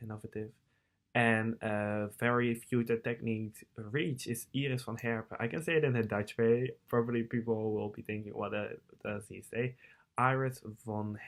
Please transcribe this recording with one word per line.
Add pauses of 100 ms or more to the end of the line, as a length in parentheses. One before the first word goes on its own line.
innovative (640)
and,
uh, (120)
very
few
that
techniques (120)
reach
is
Iris
van
Herpen.
I
can
say
it
in
a
Dutch
way. (180)
Probably
people
will
be
thinking,
What,
uh, (340)
does
he
say? (420)
Iris (260)
van